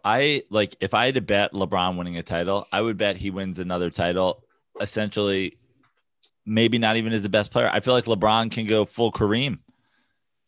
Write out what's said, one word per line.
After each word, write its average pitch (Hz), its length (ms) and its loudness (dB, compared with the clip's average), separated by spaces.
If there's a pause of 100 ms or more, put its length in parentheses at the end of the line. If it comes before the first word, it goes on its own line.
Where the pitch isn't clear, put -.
I, 135 460 2
like, 104 320 0
if 95 140 -2
I 113 100 4
had 131 120 0
to 123 40 2
bet 101 320 0
LeBron 92 460 -2
winning 87 180 -8
a 82 60 -8
title, 87 500 -2
I 98 80 0
would 113 160 -2
bet 98 220 0
he 98 100 -6
wins 92 300 -6
another 90 320 -4
title, 90 520 -2 (380)
essentially, 101 800 -4 (880)
maybe 113 320 4
not 110 180 2
even 113 160 -2
as 104 100 0
the 104 60 -4
best 104 220 2
player. 120 200 2
I - 100 0
feel 127 120 0
like 123 140 2
LeBron 110 440 2
can 110 160 -6
go 107 200 2
full 113 260 0
Kareem, 113 460 0 (880)